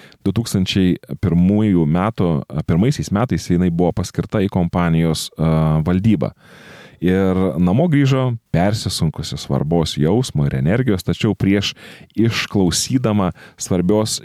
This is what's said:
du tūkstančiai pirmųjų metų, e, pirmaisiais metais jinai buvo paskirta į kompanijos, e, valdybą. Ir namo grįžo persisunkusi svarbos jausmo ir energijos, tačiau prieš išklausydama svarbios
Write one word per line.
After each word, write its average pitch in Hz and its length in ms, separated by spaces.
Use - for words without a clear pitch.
du 98 100
tūkstančiai 92 880
pirmųjų 92 680
metų, 90 400
e, - 220
pirmaisiais 92 480
metais 98 380
jinai 90 220
buvo 85 220
paskirta - 520
į 98 40
kompanijos, 82 800
e, - 140
valdybą. 92 480
Ir 92 360
namo 92 300
grįžo 131 500
persisunkusi 85 880
svarbos 73 560
jausmo 78 500
ir 67 100
energijos, 98 480
tačiau 98 300
prieš 98 400
išklausydama 104 1160
svarbios 101 680